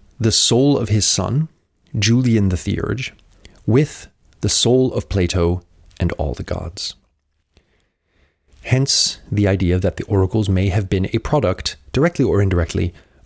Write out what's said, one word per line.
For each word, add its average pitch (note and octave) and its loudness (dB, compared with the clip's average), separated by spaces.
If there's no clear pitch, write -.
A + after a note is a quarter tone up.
the A2 2
soul C3+ 2
of G#2 -2
his G#2+ 0
son, A2+ -2
Julian A2+ 2
the F#2 0
Theurge, - -4
with C3+ 0
the G#2 0
soul B2+ 2
of - -6
Plato F2+ 0
and F2 0
all C#2+ -4
the - -10
gods. E2 -8
Hence, - 0
the G2+ 2
idea F#2 2
that F#2 -2
the - -8
oracles G2 0
may F#2+ 2
have F#2+ -2
been F#2+ 0
a A2+ 2
product, - -2
directly C#3+ 0
or F#2+ 2
indirectly, F2+ 0